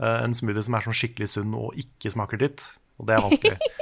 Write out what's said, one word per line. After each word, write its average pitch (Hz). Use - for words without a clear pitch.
eh, 117
en 120
smoothie 107
som 117
er 107
sånn 113
skikkelig 113
sunn 107
og 113
ikke -
smaker 107
dritt, -
og 104
det 110
er 110
vanskelig. 302